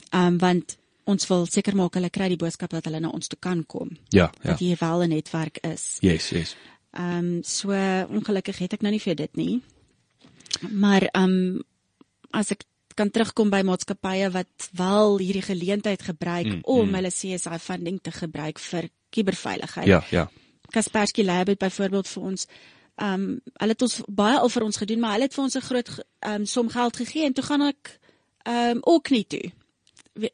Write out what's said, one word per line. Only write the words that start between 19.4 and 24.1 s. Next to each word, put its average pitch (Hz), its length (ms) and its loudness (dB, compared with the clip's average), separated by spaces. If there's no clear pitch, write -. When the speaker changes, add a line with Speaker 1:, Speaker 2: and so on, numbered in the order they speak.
Speaker 2:
Ja, 92 240 8
ja. 87 200 0
Speaker 1:
Kaspersky 214 520 0
Lab 180 240 2
het 196 120 2
byvoorbeeld 190 500 -2
vir - 140 -10
ons, 185 240 -6
ehm, 196 400 -2
hulle 214 140 2
het 220 100 -6
ons 233 260 0
baie 208 300 4